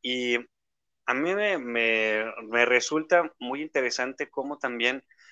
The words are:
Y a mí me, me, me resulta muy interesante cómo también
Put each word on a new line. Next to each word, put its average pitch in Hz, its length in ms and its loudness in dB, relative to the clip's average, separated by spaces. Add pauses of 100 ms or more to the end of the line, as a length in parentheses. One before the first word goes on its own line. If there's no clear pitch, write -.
Y 123 360 -2 (680)
a 123 80 0
mí 160 220 0
me, 202 220 0
me, 113 680 0 (260)
me 117 160 4
resulta 156 720 2
muy 127 240 -6
interesante 131 680 -2
cómo 143 280 -6
también 123 460 -2 (280)